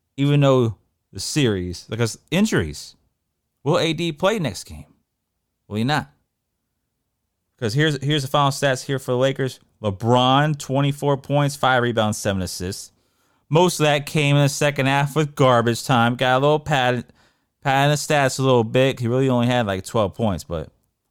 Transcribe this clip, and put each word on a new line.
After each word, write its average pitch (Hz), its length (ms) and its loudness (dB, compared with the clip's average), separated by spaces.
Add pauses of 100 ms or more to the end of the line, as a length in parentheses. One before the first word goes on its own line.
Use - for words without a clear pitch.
(180)
even 143 220 2
though 131 380 2 (360)
the 98 60 -14
series, 95 680 -2
because 113 280 -4 (140)
injuries. 151 640 -2 (680)
Will 156 140 0
A 165 160 0
D 165 180 -4
play 190 280 -2
next 131 240 -6
game? 78 220 -20 (840)
Will 101 80 -10
he 110 80 -2
not? 139 280 -2 (1500)
'Cause 110 160 -4
here's, 151 280 0
here's 143 220 -2
the 131 40 -8
final 143 240 2
stats 135 340 -2
here 135 140 -4
for - 120 -8
the 123 60 0
Lakers. 131 420 -2 (240)
LeBron, 127 720 2
twenty-four 143 600 -2
points, 143 380 -2
five 127 280 2
rebounds, 110 340 0
seven 98 240 -2
assists. 90 500 -8 (580)
Most 170 300 2
of 156 40 2
that 147 240 0
came 143 280 0
in 143 60 4
the 143 80 4
second 143 380 -2
half 139 280 0
with 151 200 -2
garbage 117 480 4
time. 120 320 2
Got 127 220 0
a - 20 2
little 147 200 2
pad, 127 460 -2 (560)
pad 139 240 2
in 147 60 4
the 147 60 0
stats 143 420 0
a - 20 0
little 127 220 4
bit. 127 360 0
He 120 80 -2
really 131 220 2
only 120 180 2
had, 123 200 0
like, 95 180 -4
twelve 104 300 -2
points, 101 280 -2
but 80 280 -8 (400)